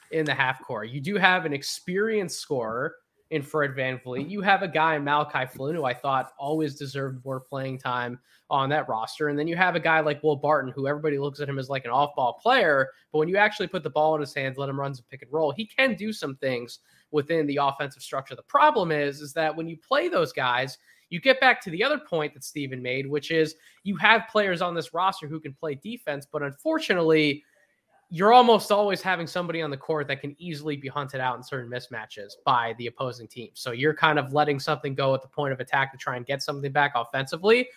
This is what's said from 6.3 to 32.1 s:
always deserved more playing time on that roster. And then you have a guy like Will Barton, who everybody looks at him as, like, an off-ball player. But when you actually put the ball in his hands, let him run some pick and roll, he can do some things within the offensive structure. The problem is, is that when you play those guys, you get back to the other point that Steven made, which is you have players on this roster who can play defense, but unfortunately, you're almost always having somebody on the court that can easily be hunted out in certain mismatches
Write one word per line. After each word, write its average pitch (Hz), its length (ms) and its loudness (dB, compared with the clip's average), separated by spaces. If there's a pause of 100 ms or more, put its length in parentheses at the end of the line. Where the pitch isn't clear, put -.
always 147 380 -2
deserved 135 500 -8
more 131 140 -6
playing 131 400 -8
time 123 400 -4 (300)
on 135 200 2
that 151 180 0
roster. 117 400 -2
And 147 100 -2
then 156 100 -2
you 170 100 -4
have 180 180 2
a 170 40 -2
guy 160 200 4
like 147 240 0
Will 151 140 2
Barton, 139 360 2
who 135 140 -4
everybody 147 320 -2
looks 143 220 -6
at 139 80 -6
him 135 100 -4
as, 131 100 -8
like, 135 140 -4
an 120 80 -8
off-ball 135 500 2
player. 165 480 4 (220)
But 151 80 0
when 160 80 2
you 185 80 -2
actually 208 320 2
put 180 160 -6
the 151 60 -6
ball 156 260 2
in 151 60 0
his 139 120 -6
hands, 135 240 -4
let 139 120 -4
him 139 100 -4
run 139 160 -4
some 123 140 -18
pick 131 120 -18
and 127 100 -20
roll, 151 200 2
he 214 140 -6
can 262 300 0
do 214 180 -6
some 139 240 -8
things 123 420 -4 (320)
within 151 360 2
the 143 140 0
offensive 139 420 -2
structure. 135 320 -8
The - 80 -16
problem 277 480 4
is, 143 280 0
is 147 140 -12
that 156 220 0
when 165 120 -6
you 165 100 -10
play 302 300 0
those 185 240 0
guys, 131 460 0 (320)
you 170 100 -8
get 262 200 4
back 254 240 4
to 190 60 -10
the 170 140 -2
other 294 140 0
point 151 360 -4
that 143 100 -20
Steven 131 380 -8
made, 131 260 -4
which 147 240 -4
is 160 240 2 (280)
you 196 140 -4
have 214 320 6
players 190 320 2
on 175 140 -2
this - 180 -6
roster 185 340 0
who 156 120 -8
can 143 140 -12
play 147 220 -8
defense, 147 540 -10
but 147 140 -6
unfortunately, 160 1000 2 (640)
you're 185 220 4
almost 233 400 8
always 202 300 2
having 175 260 -2
somebody 170 340 -4
on 151 80 -4
the 139 60 -6
court 147 320 -4
that 135 140 -4
can 143 180 -10
easily 151 380 -6
be 135 100 -12
hunted 135 320 -6
out 127 160 -2
in 120 80 -12
certain 123 260 -8
mismatches 110 680 -12 (100)